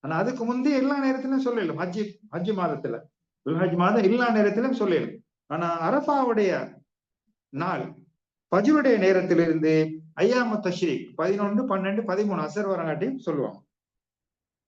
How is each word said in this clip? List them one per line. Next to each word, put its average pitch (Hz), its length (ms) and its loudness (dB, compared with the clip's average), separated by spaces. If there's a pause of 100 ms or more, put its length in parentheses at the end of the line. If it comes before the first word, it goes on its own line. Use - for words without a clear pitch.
ஆனா 160 160 -6
அதுக்கு 233 280 -2
முந்தைய 262 340 0
எல்லா 277 220 0
நேரத்திலும் 262 400 0
சொல்லலும். 214 380 -2
ஹஜ்ஜி, 180 360 -4 (160)
ஹஜ்ஜி 180 240 -4
மாதத்துல, 147 460 -4 (460)
துல்ஹஜ் 170 300 0
மாதம் 202 260 2
எல்லா 233 280 2
நேரத்திலும் 214 420 2
சொல்லலும். 180 500 -2 (240)
ஆனா 170 340 -4
அரஃபாவுடைய 233 1000 0 (680)
நாள் 160 460 -6 (580)
ஃபஜ்ருடைய 247 460 4
நேரத்திலிருந்து 165 720 4 (480)
ஐயாமு 233 400 2
தஷ்ரீக் 170 540 -4
பதினொன்று, 202 540 0
பன்னெண்டு, 196 360 -2
பதிமூணு 190 360 -2
அசர் 196 280 -4
வரங்காட்டியும் 170 500 -2
சொல்லுவாங்க. 143 440 -6 (1040)